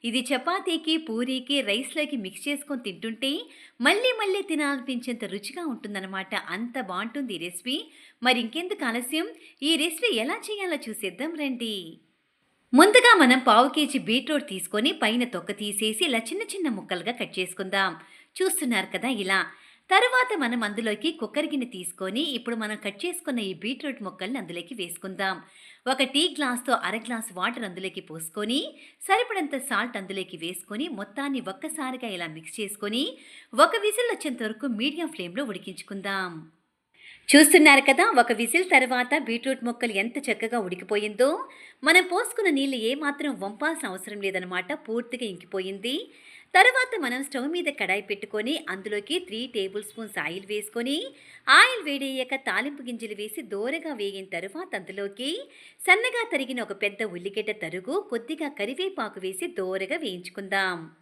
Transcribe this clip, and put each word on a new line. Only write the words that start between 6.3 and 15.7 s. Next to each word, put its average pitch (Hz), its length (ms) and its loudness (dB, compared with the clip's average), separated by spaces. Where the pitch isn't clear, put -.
అంత 226 320 -6
బాగుంటుంది 214 540 -6
ఈ 160 60 -8
రెసిపీ. 180 360 -6
మరి 247 200 6
ఇంకెందుకు 311 440 -4
ఆలస్యం? 254 440 -2
ఈ 302 140 4
రెసిపీ 330 400 0
ఎలా 254 260 0
చేయాలో 392 400 -4
చూసేద్దాం 214 540 -6
రండి. 240 400 -4
ముందుగా 415 420 10
మనం 262 280 8
పావు 240 260 8
కేజీ 277 340 0
బీట్రూట్ 262 440 0
తీసుకొని 208 480 -2
పైన 233 300 2
తొక్క 190 320 -6
తీసేసి 214 480 -2